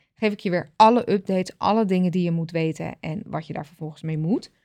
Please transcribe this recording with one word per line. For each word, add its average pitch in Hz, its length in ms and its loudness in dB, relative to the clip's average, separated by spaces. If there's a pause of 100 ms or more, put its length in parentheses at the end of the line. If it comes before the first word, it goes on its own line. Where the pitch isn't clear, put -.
(140)
geef 214 180 0
ik 208 80 -8
je 190 100 -4
weer 170 260 -2
alle 226 360 6
updates, 185 460 -2
alle 220 280 2
dingen 180 260 2
die 180 120 0
je 170 80 0
moet 165 200 -2
weten 165 480 -4
en 156 260 -8
wat 156 220 -8
je - 60 -12
daar - 120 -8
vervolgens - 360 -14
mee 160 160 -6
moet. 170 340 -2 (140)